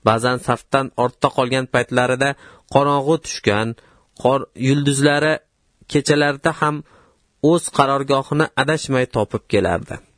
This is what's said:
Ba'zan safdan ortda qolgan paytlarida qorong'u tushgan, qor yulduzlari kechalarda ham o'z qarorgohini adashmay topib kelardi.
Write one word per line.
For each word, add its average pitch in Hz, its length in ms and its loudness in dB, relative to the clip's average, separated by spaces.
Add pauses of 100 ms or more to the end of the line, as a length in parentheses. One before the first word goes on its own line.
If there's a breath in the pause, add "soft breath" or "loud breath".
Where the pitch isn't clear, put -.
Ba'zan 117 380 0
safdan 131 560 -2
ortda 123 340 -2
qolgan 131 380 -2
paytlarida 127 640 0 (400 loud breath)
qorong'u 143 480 2
tushgan, 107 500 -2 (480 soft breath)
qor 131 240 2 (160)
yulduzlari 143 800 0 (560)
kechalarda 147 600 0
ham 151 240 -2 (680 soft breath)
o'z 160 260 4
qarorgohini 139 840 0
adashmay 135 540 -2
topib - 400 -4
kelardi. 92 500 -2 (220)